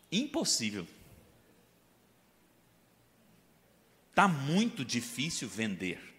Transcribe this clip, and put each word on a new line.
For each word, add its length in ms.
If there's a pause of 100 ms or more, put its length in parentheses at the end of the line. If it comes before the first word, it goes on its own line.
(100)
"Impossível. 760 (3250)
Tá 120
muito 600
difícil 600
vender. 540 (180)